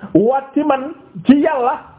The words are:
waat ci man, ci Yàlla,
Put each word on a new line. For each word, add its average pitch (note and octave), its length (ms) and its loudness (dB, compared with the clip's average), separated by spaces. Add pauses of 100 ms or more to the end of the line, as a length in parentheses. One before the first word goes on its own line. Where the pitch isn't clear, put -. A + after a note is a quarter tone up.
(140)
waat C4 300 0 (100)
ci D4 100 0
man, C#4 300 -2 (320)
ci C4+ 160 8
Yàlla, D4+ 320 -2 (240)